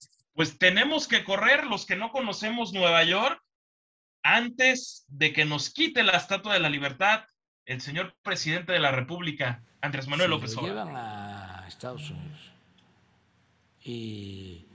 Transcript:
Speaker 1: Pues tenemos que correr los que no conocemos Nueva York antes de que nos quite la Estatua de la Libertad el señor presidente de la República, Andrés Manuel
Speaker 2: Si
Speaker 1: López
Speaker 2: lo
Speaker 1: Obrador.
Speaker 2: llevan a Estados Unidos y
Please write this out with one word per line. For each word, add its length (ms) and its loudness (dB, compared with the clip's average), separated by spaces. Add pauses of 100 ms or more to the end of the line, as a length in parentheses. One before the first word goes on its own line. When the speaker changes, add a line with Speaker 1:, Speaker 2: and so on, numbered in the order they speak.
(340)
Speaker 1:
Pues 240 -2
tenemos 500 4
que 160 2
correr 400 4
los 220 -4
que 100 -2
no 160 -4
conocemos 600 -4
Nueva 300 6
York 360 2 (840)
antes 840 2
de 240 0
que 140 2
nos 260 -2
quite 300 0
la 160 4
Estatua 360 -2
de 60 4
la 80 2
Libertad 560 0 (400)
el 160 -8
señor 420 -8
presidente 500 -2
de 80 2
la 120 4
República, 720 -4 (160)
Andrés 280 -4
Manuel 200 2
Speaker 2:
Si 80 2
Speaker 1:
López 180 -6
Speaker 2:
lo 80 -6
Speaker 1:
Obrador. 240 -4
Speaker 2:
llevan 100 -10
a 720 -12
Estados 440 -12
Unidos 420 -14 (1300)
y 920 -10